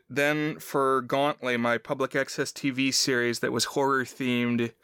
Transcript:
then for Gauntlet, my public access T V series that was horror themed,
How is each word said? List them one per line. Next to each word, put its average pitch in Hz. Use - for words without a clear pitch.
then 151
for 135
Gauntlet, 127
my 117
public 135
access 135
T -
V 131
series 120
that 127
was 120
horror 135
themed, 120